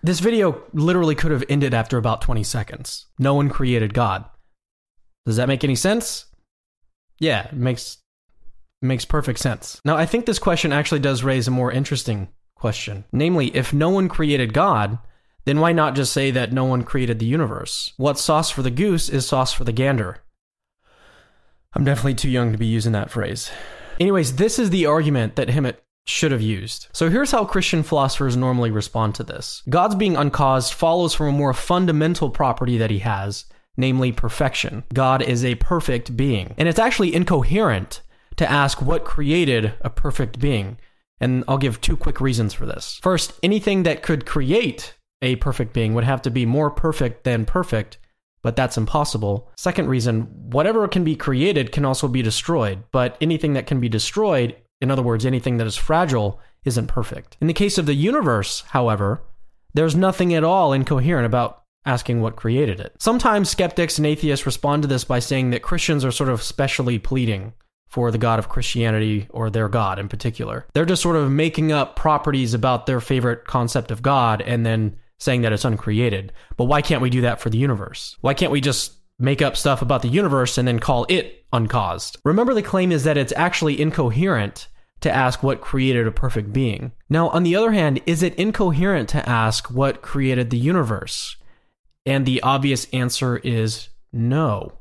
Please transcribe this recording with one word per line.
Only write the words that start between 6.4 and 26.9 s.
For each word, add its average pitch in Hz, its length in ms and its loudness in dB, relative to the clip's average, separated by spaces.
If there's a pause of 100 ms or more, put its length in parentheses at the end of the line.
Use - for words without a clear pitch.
Yeah, 135 300 0
it - 60 -14
makes, 123 440 -4 (840)
makes 127 240 -2
perfect 139 360 0
sense. - 440 -6
Now, 151 120 2
I 165 100 2
think 233 180 -2
this 226 140 0
question 170 340 0
actually 147 280 0
does 135 220 0
raise 131 240 0
a 127 60 0
more 127 180 0
interesting 123 580 -2 (280)
question. 104 560 -6
Namely, 151 420 0
if 127 180 0
no 151 180 2
one 190 180 2
created 135 460 0
God, 117 440 2 (460)
then 143 160 2
why 170 120 4
not 151 220 2
just 135 180 0
say 139 180 0
that 123 220 0
no 131 120 0
one 127 200 0
created 120 340 -2
the 113 80 -2
universe? 120 680 -4
What's 139 260 0
sauce 160 280 2
for 139 120 -4
the 127 80 0
goose 175 380 2
is 135 180 0
sauce 131 260 2
for - 120 0
the 123 80 0
gander. 120 460 0 (1600)
I'm 147 100 0
definitely 135 300 0
too 131 160 -2
young 120 220 2
to 107 60 -2
be 113 80 0
using 113 260 0
that 104 180 -2
phrase. - 400 -6 (500)
Anyways, 170 360 2
this 202 220 2
is 220 120 2
the 175 160 2
argument 147 500 2
that 135 120 -2
Hemant 127 280 0 (280)
should - 280 0
have 117 100 0
used. 107 500 -6